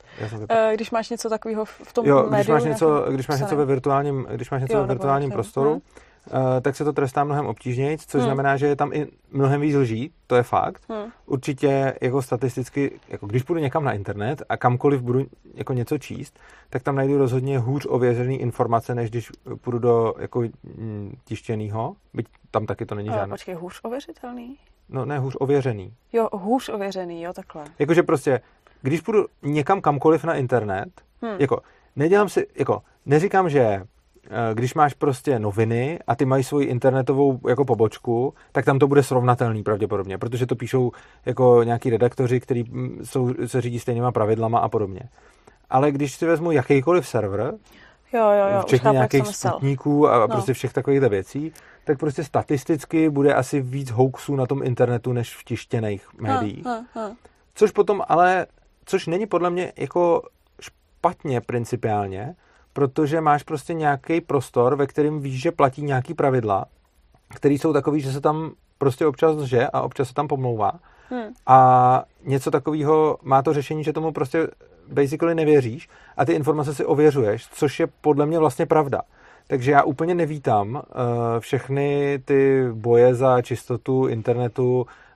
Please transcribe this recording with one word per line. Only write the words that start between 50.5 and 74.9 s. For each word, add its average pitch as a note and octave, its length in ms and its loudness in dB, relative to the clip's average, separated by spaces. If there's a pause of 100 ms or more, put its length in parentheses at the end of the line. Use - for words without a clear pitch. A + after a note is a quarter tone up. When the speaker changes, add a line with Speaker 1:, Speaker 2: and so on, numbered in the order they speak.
Speaker 1:
všech - 200 -6
takovýchhle C3+ 360 2
věcí, C#3 440 -4 (320)
tak C#3+ 140 -2
prostě D#3 240 -4
statisticky D#3 880 -2
bude C#3 240 4
asi C3 280 0
víc C3 300 -6
hoaxů C3 440 0
na C3 100 0
tom C#3 180 -4
internetu B2 500 0
než A#2+ 220 -4
v - 80 -20
tištěných A2 640 -6
Speaker 2:
Ha, - 260 -6
Speaker 1:
médiích. G#2+ 320 -4
Speaker 2:
ha, B3 160 -8 (120)
ha. G#3+ 180 -10 (440)
Speaker 1:
Což G#3 160 2
potom G3+ 360 0
ale, F3+ 380 2 (400)
což - 220 -4
není F#3+ 180 -2
podle F3 240 0
mě F3 280 -4
jako E3+ 440 2 (400)
špatně - 800 -4
principiálně, A2 920 -6 (380)
protože C#3+ 480 0
máš D3 220 2
prostě D#3 300 -8
nějaký D#3 480 -2
prostor, C3 540 0
ve C#3 120 0
kterém D3+ 320 -2
víš, C3+ 220 -6
že E3 100 0
platí C#3+ 300 0
nějaký C#3+ 320 -2
pravidla, A#2 520 0 (680)
který C#3+ 220 2
jsou D#3 160 0
takový, D3 280 0
že C3+ 120 -6
se C#3 80 -6
tam D#3 300 -2 (260)
prostě C#3 280 0
občas D#3 300 2
lže C3 320 0
a C3 140 -4
občas C3 260 -4
se - 60 -20
tam D3 140 -4
pomlouvá. A#2+ 440 -2 (380)
Speaker 2:
Hmm. B3 240 -8 (140)
Speaker 1:
A D3+ 560 8 (220)
něco C#3 260 -2
takového D3+ 720 2
má C3+ 200 4
to D#3 120 0
řešení, D3 300 -4
že D3 100 -2
tomu D#3+ 180 -4
prostě D#3 360 -2 (440)